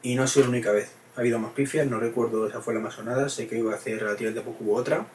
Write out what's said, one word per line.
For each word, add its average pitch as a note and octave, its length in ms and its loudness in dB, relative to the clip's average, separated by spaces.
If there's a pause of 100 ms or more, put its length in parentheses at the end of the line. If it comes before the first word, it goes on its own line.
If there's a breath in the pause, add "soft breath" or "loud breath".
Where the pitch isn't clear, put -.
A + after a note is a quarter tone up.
Y B2 120 0
no C3 80 2
ha C3 40 4
sido C#3 180 6
la A#2+ 60 2
única A2+ 220 0
vez. G#2 180 2 (260)
Ha B2 40 -6
habido A#2 180 2
más A2+ 140 -4
pifias, C#3+ 340 0
no A#2 120 0
recuerdo A2+ 480 0
esa A2 140 -6
fue A2+ 140 -4
la A2 60 0
más A2+ 140 -8
sonada, B2 340 0
sé A#2+ 200 -6
que A2+ 100 -2
iba A2 160 0
hace A2 240 -6
relativamente G#2+ 440 -2
poco A#2+ 220 -10
hubo G#2+ 120 4
otra. C#3+ 380 0